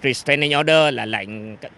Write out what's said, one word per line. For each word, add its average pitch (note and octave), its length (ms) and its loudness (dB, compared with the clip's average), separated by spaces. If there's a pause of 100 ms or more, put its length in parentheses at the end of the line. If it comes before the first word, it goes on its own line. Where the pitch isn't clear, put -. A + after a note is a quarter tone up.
restraining C#3+ 580 0
order D#3 340 4
là A#2 120 -6
lệnh G#2+ 500 -8
c-, - 220 -16